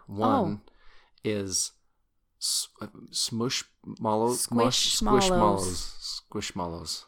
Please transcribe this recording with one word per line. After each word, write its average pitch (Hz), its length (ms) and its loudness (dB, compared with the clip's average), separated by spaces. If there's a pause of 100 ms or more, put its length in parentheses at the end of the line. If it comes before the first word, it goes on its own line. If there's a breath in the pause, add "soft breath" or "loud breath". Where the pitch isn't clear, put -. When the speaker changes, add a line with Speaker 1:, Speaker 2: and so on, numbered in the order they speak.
Speaker 1:
Oh. 104 60 -12
Speaker 2:
One 135 460 2 (640 soft breath)
is 101 480 -2 (680)
s-, - 280 -2 (120)
uh, 107 60 -8 (240)
smush - 540 -2 (360)
mallows, 113 500 2
mush, 120 500 2
Speaker 1:
Squishmallows. 190 600 4
Speaker 2:
squishmallows. - 600 -6 (100)
Squishmallows. 87 760 -6